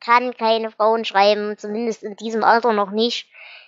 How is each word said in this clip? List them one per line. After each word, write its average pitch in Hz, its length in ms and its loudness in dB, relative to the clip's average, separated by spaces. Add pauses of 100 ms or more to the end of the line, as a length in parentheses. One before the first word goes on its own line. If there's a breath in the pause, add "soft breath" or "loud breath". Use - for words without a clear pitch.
kann 247 340 0
keine 226 380 -2
Frauen 220 320 2
schreiben, 208 520 2
zumindest 214 460 -6
in 202 140 -12
diesem 220 260 -6
Alter 226 300 4
noch 202 180 -2
nicht. 226 380 -4 (400 loud breath)